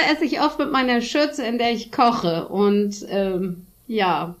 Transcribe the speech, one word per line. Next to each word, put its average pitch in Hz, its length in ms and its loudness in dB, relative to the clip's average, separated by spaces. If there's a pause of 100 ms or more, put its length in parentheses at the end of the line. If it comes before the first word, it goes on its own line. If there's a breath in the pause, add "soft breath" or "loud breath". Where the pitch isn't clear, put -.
(120)
esse 311 120 0
ich 294 160 0
oft 302 180 0
mit 294 140 -2
meiner 254 280 2
Schürze, 294 460 -2
in 233 120 -4
der 240 120 0
ich 226 220 -6
koche. 208 560 2
Und, 202 600 2
ähm, 190 580 -4 (200)
ja, 175 540 0